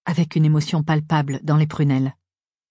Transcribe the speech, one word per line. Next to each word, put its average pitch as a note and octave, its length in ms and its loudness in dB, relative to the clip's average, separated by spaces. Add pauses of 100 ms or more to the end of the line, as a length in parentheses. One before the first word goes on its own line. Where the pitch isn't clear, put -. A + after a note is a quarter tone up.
avec E3 320 -2
une D#3 80 4
émotion D3+ 400 2
palpable D3+ 580 -2
dans D#3 140 0
les D#3 100 2
prunelles. « C3+ 500 -2 (540)